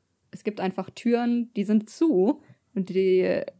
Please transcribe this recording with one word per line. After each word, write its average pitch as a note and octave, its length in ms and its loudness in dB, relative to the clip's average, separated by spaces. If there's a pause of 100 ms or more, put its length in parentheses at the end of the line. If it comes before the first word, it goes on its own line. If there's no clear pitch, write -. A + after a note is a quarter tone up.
(300)
es - 140 -16
gibt G#3+ 160 -6
einfach F#3 300 -6
Türen, A#3+ 640 -2
die G3+ 100 -2
sind G#3+ 240 2
zu C#4 540 2 (320)
und F#3+ 160 -4
die, F#3 520 2 (180)